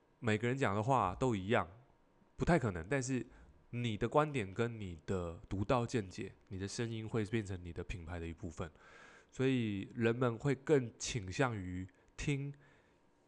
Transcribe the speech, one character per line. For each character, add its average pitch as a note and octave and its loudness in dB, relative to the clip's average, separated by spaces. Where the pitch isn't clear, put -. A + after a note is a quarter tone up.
每 G#2+ 4
个 A#2 0
人 C3 0
讲 A2+ 4
的 G#2+ 2
话 G#2+ 4
都 B2 2
一 F#2+ -2
样， G#2 4
不 C3+ 0
太 E3+ 6
可 A2+ 2
能。 E2+ -4
但 C#3 2
是 B2+ -2
你 A#2+ -2
的 A#2 -2
观 D3 4
点 G2+ -2
跟 A#2 -2
你 F2+ -8
的 F2 -2
独 G2+ -2
到 A#2+ 2
见 G2+ -2
解， G2 -8
你 F#2+ -8
的 F#2+ -4
声 A#2 -4
音 A2 -6
会 A2 2
变 G#2+ 0
成 F#2+ -4
你 F2 -10
的 E2+ -6
品 F2+ -8
牌 F2 -8
的 E2 -6
一 E2+ -6
部 E2 -8
分， D#2+ -6
所 C3 -2
以 A2 0
人 A#2 2
们 B2 2
会 C3+ 0
更 C3 2
倾 F#2 -4
向 A2+ 0
于 F#2 -4
听 C#3+ -2